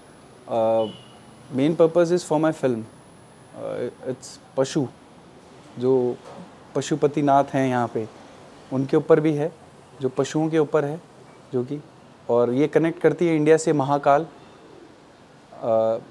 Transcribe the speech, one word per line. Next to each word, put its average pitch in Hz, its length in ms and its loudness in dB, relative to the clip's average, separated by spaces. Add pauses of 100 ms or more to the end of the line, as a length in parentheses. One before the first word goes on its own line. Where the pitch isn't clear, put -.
(520)
uh, 113 360 0 (720)
main 151 240 0
purpose 165 320 4
is 175 180 -4
for 156 140 2
my 156 160 0
film। 127 160 -2
Uh, - 1300 -12
it's - 280 -14 (180)
Pashu, 135 300 0 (920)
जो 123 360 2 (600)
पशुपतिनाथ 143 680 2
हैं 135 260 -2
यहाँ 120 240 -2
पे, 110 140 -6 (680)
उनके 135 240 0
ऊपर 156 220 4
भी 156 140 0
है, 147 180 -4 (500)
जो 127 80 -2
पशुओं 156 400 -2
के 160 100 2
ऊपर 147 260 0
है, 156 160 -8 (520)
जो 123 100 0
कि, 143 200 -8 (460)
और 120 240 2
ये 143 140 2
connect 160 340 0
करती 160 260 2
है 160 80 2
India 156 220 4
से 160 160 0
महाकाल, 143 540 2 (1400)
अ, 113 340 2 (140)